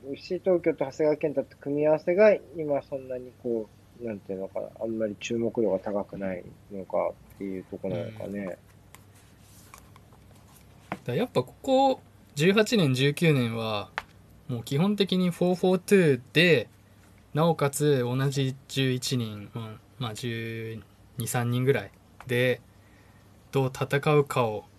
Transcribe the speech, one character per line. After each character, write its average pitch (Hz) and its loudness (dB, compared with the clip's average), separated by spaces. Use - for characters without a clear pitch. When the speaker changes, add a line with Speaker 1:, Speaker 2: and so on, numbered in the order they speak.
Speaker 1:
エ 139 -8
フ - -18
シ - -8
ー - -6
東 175 2
京 160 2
と 143 -2
長 135 -8
谷 160 0
川 151 4
健 156 -2
太 135 -2
っ - -4
て - -20
組 143 -4
み 147 2
合 151 6
わ 156 4
せ 175 0
が 208 8
今 143 -2
そ - -12
ん 131 -10
な 127 -8
に 127 -16
こ 113 -2
う、 - -12
な 113 -6
ん 101 -10
て 98 -10
い - -4
う 92 -8
の 95 -6
か 98 -8
な、 101 -8
あ 117 -4
ん - -4
ま 110 -2
り 104 -4
注 - -6
目 117 -2
度 101 2
が 95 0
高 101 -4
く - -14
な 95 -6
い 90 -10
の 95 -10
か 87 -2
っ - -20
て 98 -10
い 95 -8
う 90 -14
と 98 -14
こ 95 -8
ろ 90 -4
な 87 -6
の - -12
か 104 -10
ね。 98 -8
Speaker 2:
う 101 -8
ん。 - -8
だ 87 -10
か - -20
ら 123 -4
や 214 0
っ - -12
ぱ - 0
こ - -12
こ 269 2
十 160 4
八 214 2
年、 139 4
十 143 2
九 160 2
年 120 0
は、 110 -4
も 120 -6
う - -14
基 139 -2
本 202 2
的 190 0
に 180 2
フ 170 -2
ォ 180 2
ー 185 2
フ 185 2
ォ - 2
ー 185 -4
ツ 160 4
ー - -
で、 151 4
な 160 2
お 165 4
か 143 0
つ 147 2
同 123 -2
じ 131 -2
十 135 0
一 127 -2
人、 107 -6
ま 117 -8
あ、 110 -14
ま 120 -6
あ、 110 -10
十 113 -8
二、 113 -4
三 120 0
人 123 0
ぐ 131 4
ら 104 0
い 98 -14
で、 123 0
ど 135 2
う - 0
戦 139 0
う 143 6
か 127 0
を 107 -6